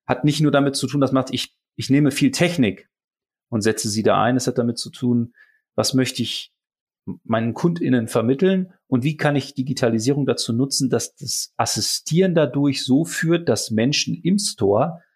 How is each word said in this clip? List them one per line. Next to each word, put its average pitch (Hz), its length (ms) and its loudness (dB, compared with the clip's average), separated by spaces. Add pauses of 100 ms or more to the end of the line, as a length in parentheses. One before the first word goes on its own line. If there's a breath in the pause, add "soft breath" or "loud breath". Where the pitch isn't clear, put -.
hat - 180 0
nicht 147 160 2
nur 147 120 2
damit 139 240 2
zu 135 100 -2
tun, 139 140 -2
dass 135 100 2
man 131 140 0
sagt, - 100 -8
ich, - 220 -8 (180)
ich - 160 -6
nehme 139 220 4
viel 139 180 2
Technik 135 580 0 (600)
und 113 140 -2
setze 110 260 0
sie 104 160 -2
da 98 180 4
ein. 123 140 2
Es 120 100 -2
hat 123 120 -2
damit 117 200 -2
zu - 120 -10
tun, 120 420 -2 (420 soft breath)
was 110 200 -2
möchte 127 280 0
ich - 300 -8 (720)
meinen 113 300 -2
KundInnen 156 540 0
vermitteln 185 640 0 (160 soft breath)
und 127 160 0
wie 151 120 -2
kann 143 200 0
ich - 180 -6
Digitalisierung 131 720 0
dazu 120 260 -2
nutzen, 131 380 -2
dass - 240 -2
das - 420 -8
Assistieren 165 800 0
dadurch 143 500 2
so 135 200 4
führt, 170 440 0
dass 113 220 0
Menschen 123 440 0
im 180 240 0
Store, 123 640 0 (160 loud breath)